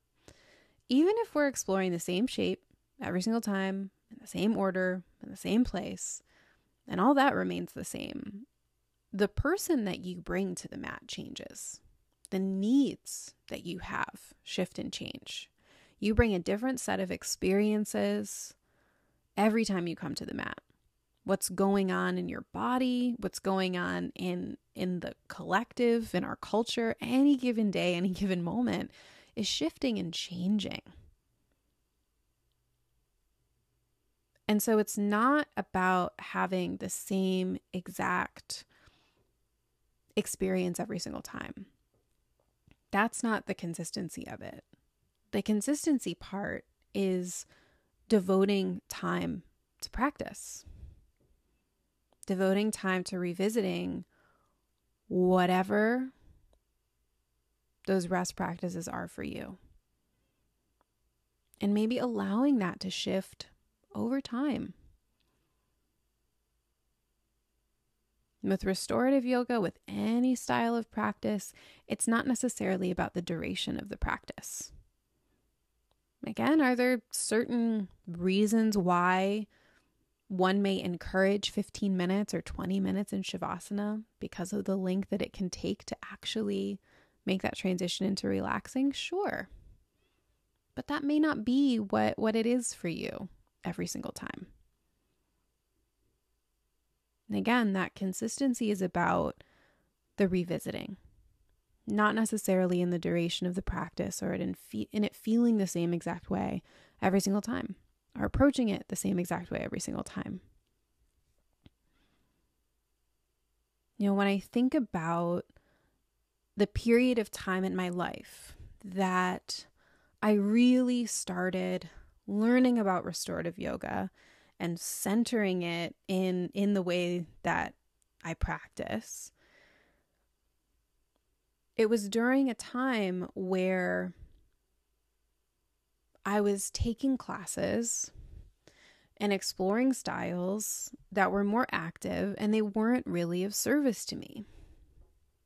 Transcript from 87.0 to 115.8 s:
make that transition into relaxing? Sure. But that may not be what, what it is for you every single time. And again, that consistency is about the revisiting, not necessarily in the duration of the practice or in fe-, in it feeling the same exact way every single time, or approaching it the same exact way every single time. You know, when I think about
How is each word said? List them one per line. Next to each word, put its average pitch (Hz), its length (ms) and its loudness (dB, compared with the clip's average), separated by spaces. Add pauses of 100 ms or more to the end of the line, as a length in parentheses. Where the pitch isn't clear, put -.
make 185 180 0
that - 140 -2
transition 185 480 -2
into 196 220 -2
relaxing? 196 640 -2
Sure. - 580 -4 (1200)
But - 140 -10
that 294 160 -4
may 294 160 2
not 294 260 2
be 254 320 4
what, 214 400 2
what 220 180 0
it 226 100 2
is 240 280 2
for - 140 -8
you - 420 -6 (340)
every 175 220 -4
single - 260 -8
time. - 360 -12 (2750)
And 208 100 -2
again, 214 360 4
that 190 200 0
consistency 226 800 0
is 190 100 0
about 175 600 0 (720)
the 202 120 4
revisiting, 180 720 -4 (880)
not 214 300 2
necessarily 185 680 2
in 175 80 2
the 175 100 0
duration 170 460 0
of 180 100 -2
the 190 60 -2
practice 180 640 -4
or 190 100 -2
in 185 200 -4
fe-, - 380 -8
in 208 120 0
it - 120 -2
feeling 233 420 4
the 196 100 2
same 175 260 0
exact 170 360 -6
way - 320 -2 (400)
every 190 180 4
single 196 220 0
time, 220 340 -6 (420)
or 208 80 0
approaching 254 440 4
it - 180 -2
the - 80 -6
same 190 240 0
exact 175 320 -4
way - 80 -4
every - 200 -6
single - 240 -6
time. - 360 -8 (3500)
You 202 100 2
know, 196 60 4
when 196 140 4
I 196 120 4
think 247 340 2
about 175 720 0 (1120)